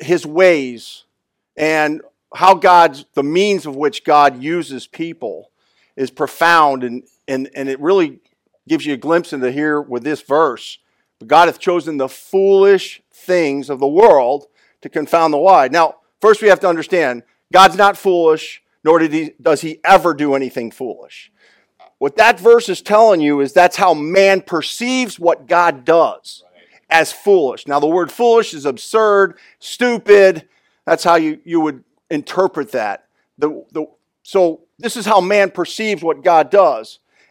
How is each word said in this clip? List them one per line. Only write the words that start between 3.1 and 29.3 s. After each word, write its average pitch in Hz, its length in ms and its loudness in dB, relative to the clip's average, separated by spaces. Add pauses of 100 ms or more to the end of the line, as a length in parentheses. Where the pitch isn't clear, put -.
the 143 80 -2
means 180 420 -2
of 147 100 -12
which 143 300 -6
God 143 380 2
uses 147 440 -8
people 160 640 -14 (460)
is 127 140 -6
profound, 151 760 0
and, 120 200 -10 (220)
and, 135 280 -6
and 135 160 -10
it 135 100 -8
really 160 400 -2 (480)
gives 147 160 -4
you 147 80 -6
a 131 60 -6
glimpse 165 340 -4
into 127 180 -4
here 147 300 -4
with 120 240 -10
this 147 160 -6
verse. 139 580 -4 (400)
"But 113 100 -20
God 160 180 4
hath 156 120 -6
chosen 165 380 -4
the 139 120 -4
foolish 196 920 0 (100)
things 143 600 -4
of 135 80 -8
the 139 100 -2
world 147 600 2 (340)
to 147 80 -18
confound 160 420 -2
the 147 60 -2
wise." 156 320 4
Now, 160 300 0 (200)
first 214 220 2
we 220 60 2
have 185 120 4
to 196 80 0
understand, 156 540 -2 (280)
God's 180 260 4
not 202 200 2
foolish, 165 640 0 (200)
nor 165 160 4
did 160 160 0
he, 156 260 -6
does 131 220 0
he 160 220 -12
ever 180 280 -2
do 143 220 -4
anything 127 360 -8
foolish. - 600 -16 (640)
What 139 200 -6
that 220 220 2
verse 226 300 4
is 180 140 -8
telling 208 400 2
you 147 180 0
is 135 140 -4
that's 180 220 4
how 185 180 2
man 190 480 0
perceives 240 760 -6
what 170 280 -2
God 165 400 0
does 156 560 -2 (480)
as 160 220 0
foolish. 165 540 -2
Now, 143 140 -2
the 147 60 0
word 170 260 -2
foolish 233 400 0
is 143 140 -12
absurd, 196 720 -2 (200)